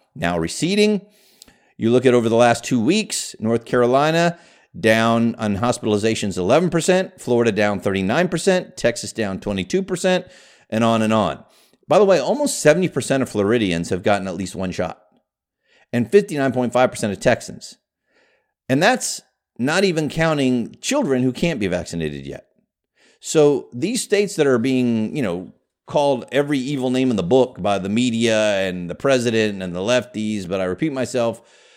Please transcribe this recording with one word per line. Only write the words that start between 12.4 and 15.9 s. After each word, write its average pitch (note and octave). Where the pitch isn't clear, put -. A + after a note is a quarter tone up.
seventy D#3+
percent C3+
of -
Floridians G2
have F2+
gotten G2+
at F2+
least F#2+
one F#2
shot, E2+